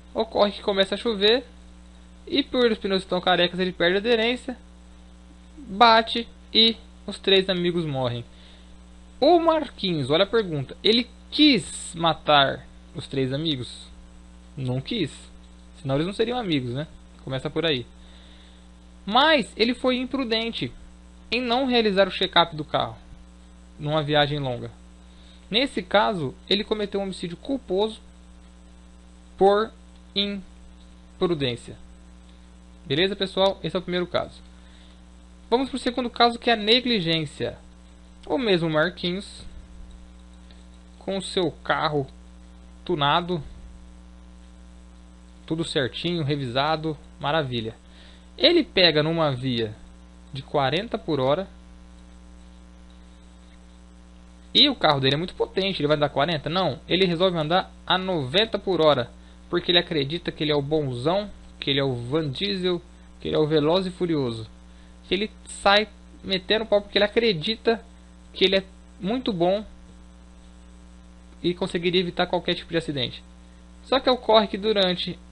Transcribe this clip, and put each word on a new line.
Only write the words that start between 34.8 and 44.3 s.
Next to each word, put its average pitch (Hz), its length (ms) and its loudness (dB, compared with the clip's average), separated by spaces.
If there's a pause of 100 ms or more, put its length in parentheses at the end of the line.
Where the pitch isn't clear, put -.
Vamos 254 180 2
pro 254 120 -6
segundo 247 280 -4
caso, 233 300 2
que - 100 -2
é 240 40 4
a 226 40 4
negligência. 202 1000 0 (680)
O - 140 -2
mesmo 180 320 2
Marquinhos, 175 760 -4 (1600)
com 196 180 -6
o 190 40 -6
seu 180 280 -2
carro 147 560 -2 (760)
tunado, 165 580 0 (2000)